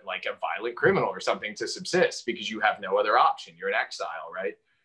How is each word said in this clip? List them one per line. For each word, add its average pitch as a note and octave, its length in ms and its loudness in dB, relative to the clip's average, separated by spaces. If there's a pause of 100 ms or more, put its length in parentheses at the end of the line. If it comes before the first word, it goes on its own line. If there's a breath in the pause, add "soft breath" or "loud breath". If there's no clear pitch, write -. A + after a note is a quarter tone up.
like, F#2 220 -6
a G#2 140 -4
violent G2+ 360 -4
criminal D3+ 320 4
or F#2+ 120 -6
something G#2+ 340 -2
to A#2 140 -6
subsist - 580 0
because G#2+ 240 -4
you A2 100 -6
have G2+ 200 2
no G2 180 2
other G#2+ 180 4
option. C3 400 4
You're F#2 120 -4
in G#2 80 0
exile, E2 580 -6
right? G2 200 -4 (300)